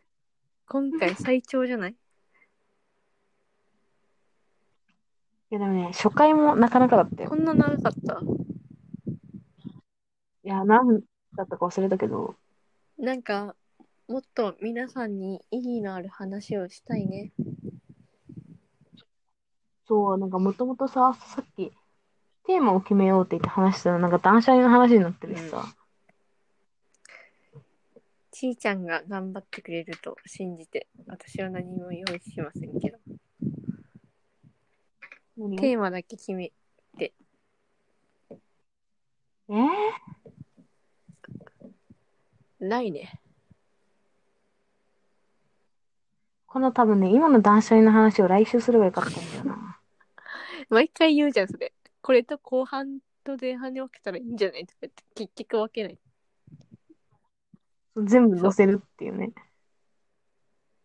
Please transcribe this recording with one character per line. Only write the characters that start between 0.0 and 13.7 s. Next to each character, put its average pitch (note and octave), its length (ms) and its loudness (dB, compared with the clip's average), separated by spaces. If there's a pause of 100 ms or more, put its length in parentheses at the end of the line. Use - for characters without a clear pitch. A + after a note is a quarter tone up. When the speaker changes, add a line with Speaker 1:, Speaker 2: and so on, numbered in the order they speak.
Speaker 1:
今 C#4 320 -4
回 F#3+ 160 -2
最 B3+ 280 -2
長 B3+ 240 -4
じ B3 60 -6
ゃ A#3+ 40 -6
な F#3+ 120 -6
い？ A#3 80 -18
Speaker 2:
<laughs> - 40 -20 (3500)
い A3 40 -6
や、 G#3 40 -4
で G3+ 60 -4
も G3 80 0
ね、 F3+ 200 -2
初 - 180 0
回 D4+ 240 6
も D4+ 200 4
な A#3 140 4
か B3 100 4
な B3+ 80 4
か B3 100 4
だ F3 60 6
っ - 60 -6
た - 140 -10
よ。 - 60 -8
Speaker 1:
こ D4+ 60 -6
ん D#4+ 80 -2
な D#4+ 100 -2
長 C#4+ 280 2
か A3+ 80 0
っ - 40 -8 (120)
た？ - 160 -8 (2250)
Speaker 2:
い F#3 40 -14
や、 F#3+ 160 -4
何 A3 380 6 (340)
だ G3 80 -8
っ - 40 -16
た - 100 -12
か E3+ 80 -2
忘 F3+ 160 -4
れ G3 80 0
た F#3+ 80 0
け F#3+ 100 -4
ど。 - 280 -6 (640)
Speaker 1:
な B3+ 160 -4
ん B3 80 -12
か、 G3+ 320 -8 (520)